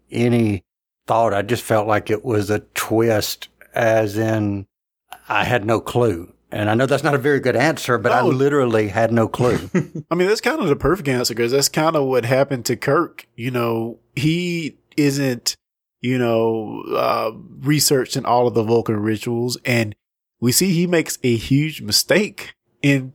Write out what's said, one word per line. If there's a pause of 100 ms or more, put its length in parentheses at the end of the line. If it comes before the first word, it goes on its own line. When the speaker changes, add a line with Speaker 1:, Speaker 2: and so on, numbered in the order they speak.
(120)
Speaker 1:
any (440)
thought.
I
just
felt
like
it
was
a (140)
twist, (240)
as
in (640)
I
had
no
clue. (200)
And
I
know
that's
not
a
very
good
answer,
but
I
Speaker 2:
No.
Speaker 1:
literally
had
no
clue.
Speaker 2:
<laughs>
I
mean,
that's
kind
of
the
perfect
answer,
'cause
that's
kind
of
what
happened
to
Kirk. (120)
You
know, (180)
he (220)
isn't, (460)
you
know, (100)
uh, (300)
researched
in
all
of
the
Vulcan
rituals.
And (460)
we
see
he
makes
a
huge
mistake (280)
in